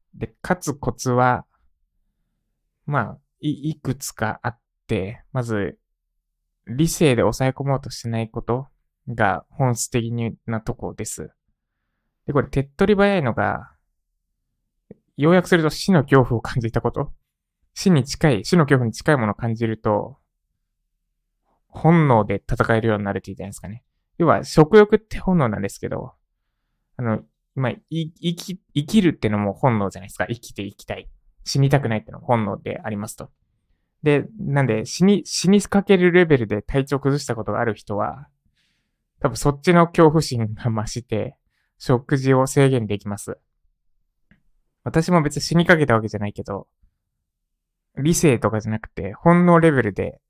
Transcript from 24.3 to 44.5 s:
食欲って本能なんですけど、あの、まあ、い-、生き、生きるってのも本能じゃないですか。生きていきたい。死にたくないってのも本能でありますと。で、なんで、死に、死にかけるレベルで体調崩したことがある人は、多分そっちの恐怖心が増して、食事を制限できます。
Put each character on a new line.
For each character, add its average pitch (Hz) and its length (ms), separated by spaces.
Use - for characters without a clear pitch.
食 156 320
欲 208 200
っ - 20
て - 200
本 185 200
能 127 100
な 101 100
ん 95 40
で 98 60
す - 120
け - 80
ど、 - 240
あ 127 60
の、 110 200
ま 131 160
あ、 - 20
い-、 160 300
生 170 140
き、 185 260
生 147 120
き 214 140
る 175 100
っ - 40
て - 140
の 104 100
も 101 140
本 117 260
能 98 120
じ - 80
ゃ - 20
な 98 60
い - 20
で - 40
す - 60
か。 95 80
生 120 120
き - 160
て 101 80
い 98 120
き - 100
た 104 100
い。 95 140
死 - 140
に 139 120
た 143 100
く 117 80
な 110 80
い 107 40
っ - 40
て - 80
の - 80
も - 60
本 113 180
能 95 160
で - 240
あ - 40
り 107 80
ま 107 120
す - 80
と。 - 140
で、 147 240
な 139 260
ん - 20
で、 110 180
死 - 200
に、 202 200
死 - 240
に 202 140
か 202 200
け 196 140
る 180 140
レ 180 140
ベ 151 140
ル 113 80
で 101 140
体 139 260
調 135 140
崩 139 200
し - 60
た 117 100
こ 107 80
と 104 80
が 104 80
あ 120 40
る 110 100
人 - 220
は、 117 320
多 135 80
分 117 80
そ - 140
っ 143 100
ち 180 120
の 170 140
恐 165 240
怖 156 120
心 113 320
が - 100
増 110 220
し - 180
て、 104 320
食 131 380
事 135 180
を 131 120
制 139 220
限 123 180
で 101 120
き - 100
ま 101 100
す。 - 200